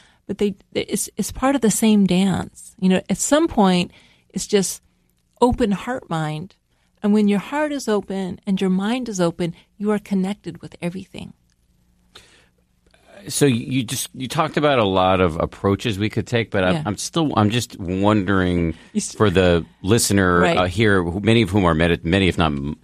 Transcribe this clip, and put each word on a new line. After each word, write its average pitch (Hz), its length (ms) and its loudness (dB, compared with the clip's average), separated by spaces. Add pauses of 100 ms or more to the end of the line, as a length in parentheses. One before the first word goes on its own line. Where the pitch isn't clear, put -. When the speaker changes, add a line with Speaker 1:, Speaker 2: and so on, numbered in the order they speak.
(260)
Speaker 1:
but 196 100 -8
they, 202 180 -2 (200)
it's, - 420 -4
it's - 160 -6
part 269 220 -2
of 269 80 -2
the 226 80 4
same 214 360 4
dance. - 720 -2
You 185 120 2
know, 185 180 4
at 190 80 -2
some 320 320 0
point, 185 420 2 (400)
it's - 160 -8
just - 360 -2 (580)
open 240 320 2
heart 240 380 -8
mind. 156 460 -6 (440)
And 208 140 0
when 208 140 4
your 202 100 2
heart 294 320 -4
is 285 160 -8
open 190 580 -4
and 190 160 -2
your 190 100 0
mind 220 380 -2
is 190 120 -6
open, 170 340 -2 (220)
you 208 160 -4
are 208 80 -2
connected 196 600 -6
with - 220 -18
everything. 180 500 -12 (2000)
Speaker 2:
So 147 180 2
you 127 360 0
just, 123 320 -8
you 127 140 -10
talked 151 280 -2
about 147 220 2
a 110 60 4
lot 95 360 4
of 85 200 2
approaches 98 580 -2
we 104 100 -2
could - 180 -4
take, 117 240 -4
but 98 140 0
I'm, 92 120 2
Speaker 1:
Yeah. 151 100 -4
Speaker 2:
I'm 98 100 -4
still, - 400 -4
I'm 107 140 4
just 117 280 -4
wondering 92 960 0 (180)
Speaker 1:
You - 60 -4
s- - 160 -8
Speaker 2:
for 107 140 2
the 87 380 4 (160)
listener, 98 580 2
Speaker 1:
Right. 87 160 2
Speaker 2:
uh, 90 100 2
here, 98 360 2
who, 85 180 -4
many 113 220 2
of 90 80 -2
whom 98 140 2
are 85 100 4
medi-, 85 300 2
many, 92 240 2
if 80 100 -2
not 80 140 2
m-, 71 320 -8